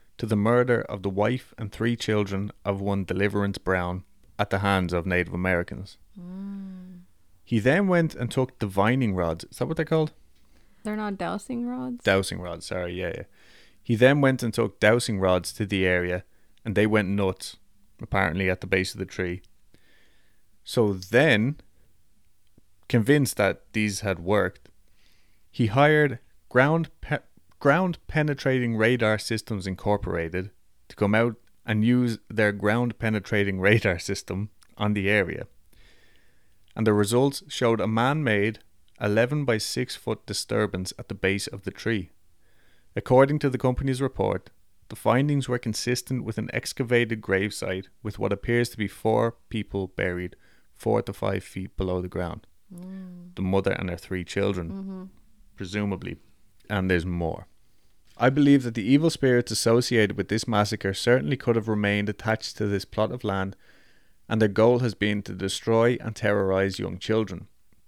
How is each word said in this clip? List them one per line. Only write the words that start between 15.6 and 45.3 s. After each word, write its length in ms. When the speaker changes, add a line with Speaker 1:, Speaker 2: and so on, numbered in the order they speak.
Speaker 1:
the 200
area, 400
and 120
they 100
went 240
nuts, 480
apparently, 500
at 100
the 60
base 260
of 60
the 60
tree. 360
So 300
then, 640
convinced 500
that 240
these 280
had 180
worked, 500
he 160
hired 520
ground 400
pe-, 160
Ground 380
Penetrating 680
Radar 420
Systems 480
Incorporated 840
to 60
come 200
out 200
and 180
use 360
their 220
ground 480
penetrating 600
radar 380
system 520
on 160
the 160
area. 380
And 100
the 80
results 540
showed 340
a 60
man-made 720
eleven 440
by 120
six 380
foot 300
disturbance 720
at 100
the 60
base 320
of 160
the 80
tree. 400
According 440
to 100
the 80
company's 440
report, 500
the 60
findings 540